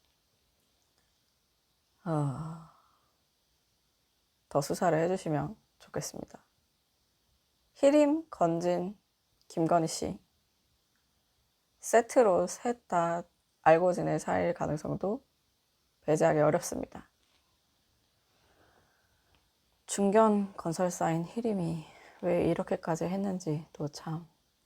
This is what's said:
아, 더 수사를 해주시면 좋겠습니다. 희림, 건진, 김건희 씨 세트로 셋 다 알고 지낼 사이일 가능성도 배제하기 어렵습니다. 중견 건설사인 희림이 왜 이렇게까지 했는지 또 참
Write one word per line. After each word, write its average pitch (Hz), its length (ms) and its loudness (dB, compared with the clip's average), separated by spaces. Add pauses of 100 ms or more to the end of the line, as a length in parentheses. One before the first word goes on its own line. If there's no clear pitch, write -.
(2000)
아, 156 680 -4 (1800)
더 143 120 0
수사를 175 360 0
해주시면 160 600 -2 (240)
좋겠습니다. - 580 -12 (1400)
희림, 294 560 4
건진, 175 640 -2 (520)
김건희 165 400 0
씨 - 300 -8 (1600)
세트로 220 640 4
셋 - 400 -8
다 170 380 -2 (380)
알고 170 300 6
지낼 156 280 -2
사이일 175 340 -2
가능성도 160 720 -4 (800)
배제하기 156 360 2
어렵습니다. - 720 -2 (2750)
중견 202 720 2
건설사인 170 680 -2
희림이 175 600 -4 (380)
왜 175 220 0
이렇게까지 170 640 -2
했는지 185 640 -4
또 147 160 -8
참 160 400 -10 (380)